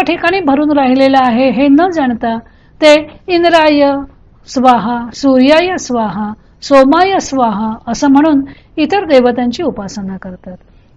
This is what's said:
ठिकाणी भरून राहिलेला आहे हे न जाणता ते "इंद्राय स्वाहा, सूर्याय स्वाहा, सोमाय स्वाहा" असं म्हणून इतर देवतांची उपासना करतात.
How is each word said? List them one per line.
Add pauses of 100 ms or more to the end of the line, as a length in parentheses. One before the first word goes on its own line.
ठिकाणी
भरून
राहिलेला
आहे
हे
न
जाणता (420)
ते
"इंद्राय (540)
स्वाहा,
सूर्याय
स्वाहा, (300)
सोमाय
स्वाहा" (120)
असं
म्हणून (320)
इतर
देवतांची
उपासना
करतात. (400)